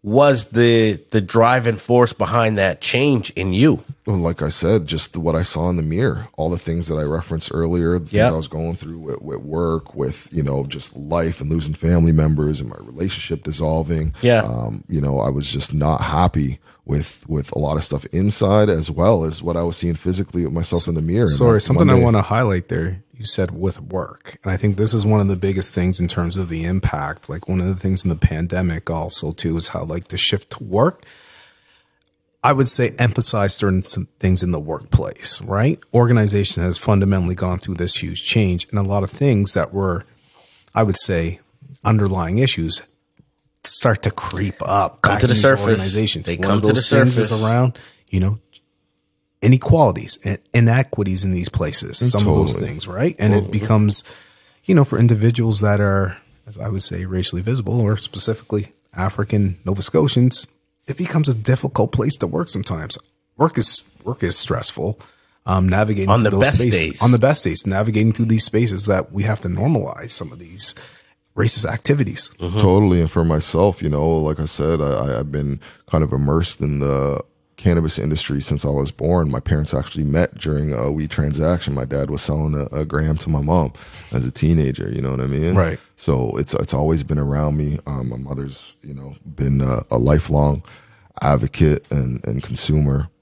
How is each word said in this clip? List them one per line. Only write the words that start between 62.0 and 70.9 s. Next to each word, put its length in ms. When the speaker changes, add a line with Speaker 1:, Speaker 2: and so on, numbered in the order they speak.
Speaker 3:
to 80
work 220
sometimes. 480
Work 220
is, 260
work 200
is 160
stressful. 600
Um, 220
navigating 400
Speaker 1:
On 120
Speaker 3:
through 100
Speaker 1:
the 80
Speaker 3:
those 80
Speaker 1:
best 160
Speaker 3:
spaces, 180
Speaker 1:
days. 220
Speaker 3:
on 80
the 80
best 260
days, 220
navigating 480
through 120
these 180
spaces 420
that 260
we 120
have 160
to 80
normalize 640
some 220
of 60
these 360